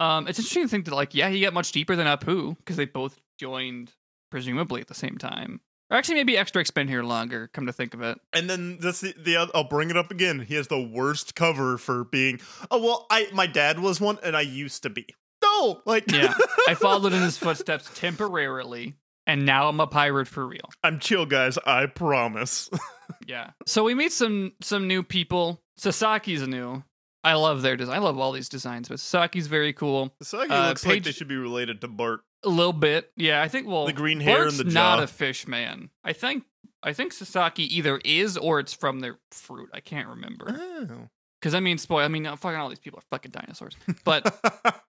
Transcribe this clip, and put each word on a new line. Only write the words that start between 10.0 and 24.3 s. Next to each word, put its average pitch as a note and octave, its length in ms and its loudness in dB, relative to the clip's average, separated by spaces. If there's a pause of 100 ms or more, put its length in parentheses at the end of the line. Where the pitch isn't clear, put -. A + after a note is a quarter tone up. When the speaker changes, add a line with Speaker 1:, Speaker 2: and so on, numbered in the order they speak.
Speaker 2:
again. F3 300 0
He A#2+ 160 -6
has C#3+ 100 -2
the C#3 160 0
worst B2+ 540 -2
cover C3+ 420 2
for B2 240 -4
being, C3 380 0 (320)
"Oh, A#3+ 100 2
well, A#3 260 2
I, A3 240 2
my F#3+ 140 4
dad D3+ 320 2
was F#3 220 0
one, G#3 240 2
and D#3+ 120 0
I D3+ 40 4
used C#3 420 -6
to C3+ 80 -4
be." A2 160 -10 (340)
No, G#4 460 4
like A3 240 2
Speaker 1:
Yeah, C#3+ 240 6 (160)
Speaker 2:
<laughs> - 180 4
Speaker 1:
I E3+ 60 6
followed G3 380 4
in F#3 100 4
his E3+ 160 0
footsteps D#3+ 560 -2
temporarily, C#3+ 1000 -4 (280)
and C#3+ 220 2
now C#3 220 6
I'm D3+ 100 2
a D#3 80 4
pirate C#3+ 400 2
for - 180 -8
real. B2 240 -12 (140)
Speaker 2:
I'm D#3+ 160 2
chill, F3 280 2
guys. C3 380 4
I C3+ 220 4
promise. B2+ 880 0
<laughs> E3+ 60 -2 (440)
Speaker 1:
Yeah. A#2+ 260 -12 (160)
So G#3+ 180 2
we A#3 100 2
meet D4+ 180 2
some, G#3 480 0